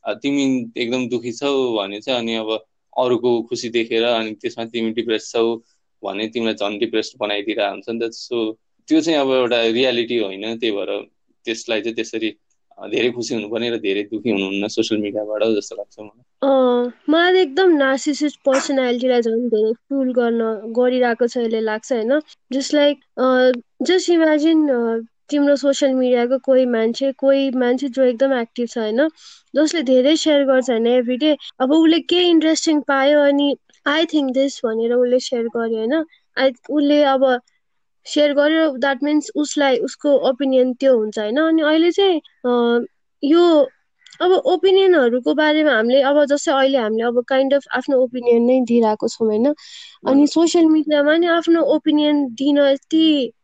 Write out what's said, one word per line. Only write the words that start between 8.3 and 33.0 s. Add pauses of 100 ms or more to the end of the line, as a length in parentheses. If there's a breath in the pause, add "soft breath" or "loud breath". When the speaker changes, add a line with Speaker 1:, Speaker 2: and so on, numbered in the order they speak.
Speaker 1:
त्यो
चाहिँ
अब
एउटा
रियालिटी
होइन,
त्यही
भएर (360)
त्यसलाई
चाहिँ
त्यसरी, (440)
अ,
धेरै
खुसी
हुनुपर्ने
र
धेरै
दुखी
हुनुहुन्न
सोसियल
मिडियाबाट
जस्तो
लाग्छ
मलाई। (180)
Speaker 2:
अँ, (180)
मलाई
त
एकदम
नार्सिसिस्ट
पर्सनालिटीलाई
झन्
धेरै
फुल
गर्न
गरिरहेको
छ
यसले
लाग्छ
होइन। (340 soft breath)
Just
like, (200)
अ, (320)
just
imagine,
अ, (240)
तिम्रो
सोसियल
मिडियाको
कोही
मान्छे,
कोही
मान्छे
जो
एकदम
एक्टिभ
छ
होइन, (480 loud breath)
जसले
धेरै
सेयर
गर्छ
होइन
every
day। (220 loud breath)
अब
उसले
केही
इन्ट्रेस्टिङ
पायो